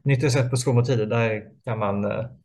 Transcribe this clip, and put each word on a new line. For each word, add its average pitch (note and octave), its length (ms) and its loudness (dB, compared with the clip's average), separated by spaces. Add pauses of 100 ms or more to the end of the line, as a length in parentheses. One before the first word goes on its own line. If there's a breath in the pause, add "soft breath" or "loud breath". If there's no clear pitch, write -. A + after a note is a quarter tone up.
nytt C#3 200 2
recept C3 260 2
på C3 60 0
skolmåltider, A#2+ 500 2
där A2 360 0 (220)
kan A2+ 140 -6
man, G2+ 260 -2
eh, G#2 140 -4 (260)